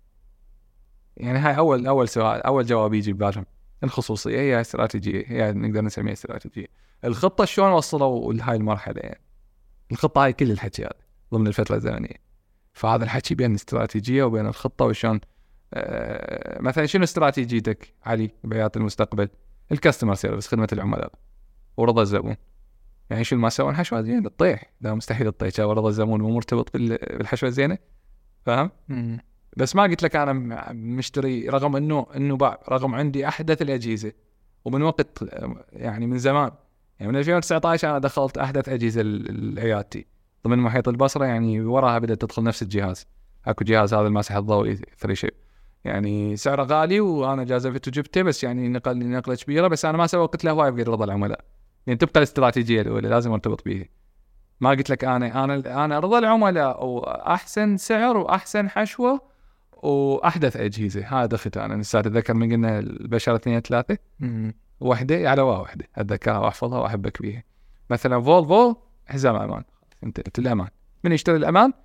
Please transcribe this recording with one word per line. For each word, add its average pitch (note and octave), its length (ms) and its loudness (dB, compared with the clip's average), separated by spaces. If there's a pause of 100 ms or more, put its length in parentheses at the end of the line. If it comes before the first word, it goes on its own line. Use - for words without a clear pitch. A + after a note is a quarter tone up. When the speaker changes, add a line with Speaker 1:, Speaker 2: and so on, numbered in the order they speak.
(1160)
Speaker 1:
يعني B2+ 220 -2
هاي D3 180 2
أول، C3+ 300 4
أول C3+ 220 4
سؤال، A2+ 320 0
أول C3 240 2
جواب A2 280 4
يجي G#2 200 0
ببالهم. G2+ 320 -2 (380)
الخصوصية A#2 560 -2
هي C3 220 2
استراتيجية، G#2 680 -4
هي A2+ 240 -2
نقدر G#2+ 300 -2
نسميها G#2+ 320 -4
استراتيجية. - 540 -12 (380)
الخطة C#3 400 2
شلون G3 260 2
وصلوا C3 640 0
لهاي A#2 220 -2
المرحلة G#2+ 460 -4
يعني؟ - 200 -14 (680)
الخطة C#3 320 2
هاي C3 100 4
كل B2 180 0
الحكي G#2 320 -6
هذا - 100 -10 (400)
ضمن A2 140 2
الفترة G#2+ 280 0
الزمنية. - 400 -6 (580)
فهذا A2+ 300 0
الحكي A#2+ 320 -4
بين A#2+ 160 2
الاستراتيجية A2+ 720 -2
وبين A2 220 0
الخطة A2+ 400 -2
وشلون، A2+ 340 0 (540)
آه، G1+ 880 -8
مثلًا D3+ 240 0
شنو F#3 180 2
استراتيجيتك A#2+ 880 0 (120)
علي A2+ 260 0 (120)
بحياة A2 320 -2
المستقبل؟ G#2 540 0 (420)
الكاستمر B2+ 440 2
سيرفيس، G#2 320 -4
خدمة A2 260 0
العملاء G2+ 380 -2 (680)
ورضا A#2 240 4
الزبون. G#2 340 0 (760)
يعني A2+ 140 -2
شو C3 120 0
ما A2+ 140 2
سوون C#3 260 0
حشوة F3+ 260 -2
زينة A3+ 280 -2
تطيح، - 420 0 (100)
لا G#2+ 120 -2
مستحيل A2 380 -2
تطيح، G#2+ 340 -2
ورضا G#2+ 240 2
الزبون G#2+ 320 2
مو A2 80 0
مرتبط A#2+ 440 -2
بال-، - 440 -2
بالحشوة - 320 -2
الزينة، C#3 280 0 (680)
فاهم؟ C3+ 260 0 (160)
Speaker 2:
مم. A#2 320 -6 (380)
Speaker 1:
بس C3+ 180 0
ما G3+ 80 6
قلت E3+ 200 2
لك D#3+ 120 0
أنا C#3+ 180 0
م-، A#2+ 420 -6
مشتري B2 760 -4
رغم C#3 260 0
إنه، D3 400 0
إنه C#3 220 0
باع، C3+ 220 2 (100)
رغم C3 260 0
عندي C#3 320 -2
أحدث D#3 340 -2
الأجهزة A2+ 520 -4 (520)
ومن C3 160 0
وقت، D#3 420 -2 (500)
يعني A#2 340 -6
من B2+ 100 -2
زمان، C3+ 340 2 (480)
يعني G#2 120 -6
من C3+ 60 0
ألفين D#3 180 2
وتسعتاش E3 500 0
أنا D3 140 0
دخلت C3+ 380 0
أحدث C3+ 320 -2
أجهزة A#2 320 0
ل-، G#2+ 540 -4
لعيادتي A2 500 -4 (420)
ضمن A#2+ 120 4
محيط A#2+ 280 2
البصرة، C3+ 380 2
يعني A2+ 360 0
وراها A#2+ 380 2
بدأت A2+ 220 0
تدخل A2+ 220 -2
نفس A2+ 180 0
الجهاز. G2 460 -4 (380)
أكو G#2+ 180 -2
جهاز G#2+ 300 4
هذا G#2+ 140 4
الماسح G#2 280 0
الضوئي G#2 400 0
ثري - 400 -6
شيب، - 180 -4 (520)
يعني G#2 500 -2
سعره C#3 280 0
غالي D#3 360 2
وأنا C#3 440 0
جازفت B2+ 440 -2
وجبته، C#3+ 340 -2
بس E3+ 220 0
يعني B2 260 -2
نقل، B2 400 -2
نقلة B2+ 260 -4
كبيرة، D#3 320 0
بس E3 180 0
أنا D#3 120 0
ما E3+ 100 4
سوقت E3+ 380 0
له D#3 60 2
هواي D3+ 200 2
بغير A#2+ 160 -2
رضا A2 180 0
العملاء. G2+ 400 -2 (420)
يعني A#2+ 100 0
تبقى D#3+ 200 4
الاستراتيجية A#2+ 640 4
الأولى A2 280 -2
لازم A#2 220 2
أرتبط G#2+ 340 -2
بيها. G2 200 -6 (760)
ما B2+ 100 4
قلت C#3 200 2
لك C3 140 -2
أنا، B2 400 -2
أنا، C3+ 420 -2
أنا D3+ 140 -2
رضا G3+ 200 2
العملاء G3 640 2
وأحسن F3+ 920 -2
سعر A3+ 400 0
وأحسن G3 520 -2
حشوة B3 520 0 (520)
وأحدث C#3 840 0
أجهزة. G#2 480 -4
هذا A#2+ 300 0
أخذت G#2 220 -6
أنا G#2+ 240 -4
لسه G#2+ 180 0
أتذكر A2 340 0
من A2+ 180 2
قلنا A2+ 280 2
البشرة A2+ 560 -2
اثنين A#2 240 0
ثلاثة. B2 380 -2 (220)
Speaker 2:
مم. A2+ 360 -6 (240)
Speaker 1:
وحدة C3 500 2
على C#3 120 4
وا-، A2 200 2
وحدة - 340 -12
أتذكرها G#2+ 420 -2
وأحفظها A#2+ 420 -2
وأحب G#2+ 280 -4
أكويها. G#2 360 -8 (460)
مثلًا B2 320 2
فولفو F3+ 540 6 (300)
حزام C3 300 2
أمان، G#2 280 -4 (400)
أنت، A2+ 160 -8
أنت - 200 -8
الأمان. A2+ 280 0 (360)
من F3 80 2
يشتري E3 260 2
الأمان؟ F#3+ 360 6 (120)